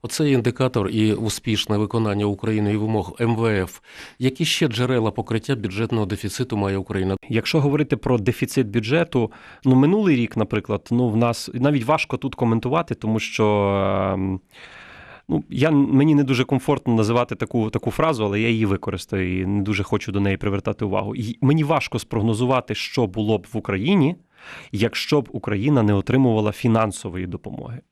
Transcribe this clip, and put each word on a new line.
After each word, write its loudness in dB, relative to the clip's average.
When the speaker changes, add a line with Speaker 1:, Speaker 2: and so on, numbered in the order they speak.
Speaker 1:
Оцей 0
індикатор 0
і 2
успішне -2
виконання 0
Україною 0
вимог -2
М 2
В 0
Ф. -2
Які 0
ще 0
джерела 2
покриття -4
бюджетного -2
дефіциту -4
має 0
Україна? -2
Speaker 2:
Якщо 0
говорити 2
про 0
дефіцит 0
бюджету, 0
ну, 6
минулий 6
рік, -2
наприклад, -2
ну, 2
в 0
нас 0
навіть 2
важко 0
тут -6
коментувати, 0
тому -2
що, -2
ем, -2
ну, -2
я, 0
мені 4
не 4
дуже 2
комфортно 0
називати 2
таку, -2
таку -4
фразу, 0
але 0
я 2
її 2
використаю -2
і -2
не -2
дуже -2
хочу -4
до -2
неї 0
привертати -4
увагу. -4
І -8
мені 4
важко -2
спрогнозувати, -2
що -2
було 0
б -8
в -4
Україні, 0
якщо 0
б -10
Україна 0
не 4
отримувала 2
фінансової -2
допомоги. -12